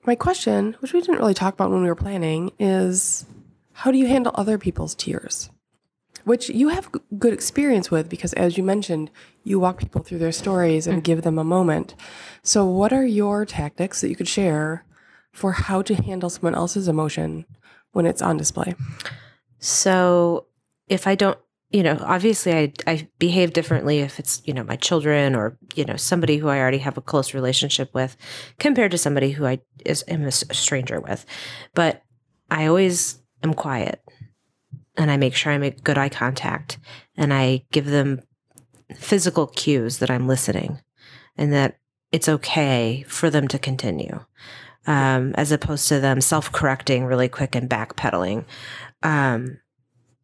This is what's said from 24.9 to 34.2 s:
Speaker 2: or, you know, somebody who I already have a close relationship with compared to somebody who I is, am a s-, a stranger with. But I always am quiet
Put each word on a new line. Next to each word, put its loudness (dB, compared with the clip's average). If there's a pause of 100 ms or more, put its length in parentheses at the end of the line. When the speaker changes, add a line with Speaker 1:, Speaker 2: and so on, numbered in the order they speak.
Speaker 2:
or, -2 (180)
you -2
know, -6
somebody 2
who -2
I 2
already 2
have -6
a -10
close -2
relationship -2
with -2 (420)
compared 2
to 0
somebody 2
who -4
I 0 (260)
is, -2
am -4
a -2
s-, -2
a -8
stranger -2
with. -8 (480)
But 0 (460)
I 0
always 2 (240)
am 0
quiet -4 (960)